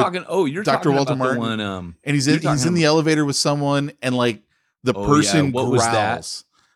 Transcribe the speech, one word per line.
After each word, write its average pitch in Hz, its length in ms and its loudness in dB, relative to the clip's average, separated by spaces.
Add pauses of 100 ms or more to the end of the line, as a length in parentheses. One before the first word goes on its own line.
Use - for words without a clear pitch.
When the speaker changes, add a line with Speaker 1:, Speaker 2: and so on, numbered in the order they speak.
Speaker 1:
talking, 180 240 -4
oh, 175 180 0
you're 160 180 -6
Speaker 2:
Doctor 151 240 0
Speaker 1:
talking 139 80 2
Speaker 2:
Walter 135 160 0
Speaker 1:
about 135 60 -2
the 127 180 -2
Speaker 2:
Martin. - 40 -4
Speaker 1:
one, 113 200 -4
um, 92 420 -8
Speaker 2:
And 143 120 -4
he's 135 120 0
Speaker 1:
you're 151 80 4
Speaker 2:
in, 156 60 0
he's 160 40 -8 (180)
Speaker 1:
talking 131 60 0
Speaker 2:
in 175 60 0
the 170 80 2
Speaker 1:
about 151 60 4
Speaker 2:
elevator 156 360 2
with 139 120 -2
someone, 143 560 -2 (100)
and, 127 140 -2
like, 120 260 0 (400)
the 123 140 0
Speaker 1:
Oh, 101 60 -6
yeah. 101 40 -4
Speaker 2:
person 147 460 4
Speaker 1:
What 123 180 0
was 120 120 4
that? 113 320 0
Speaker 2:
growls. - 300 -12 (320)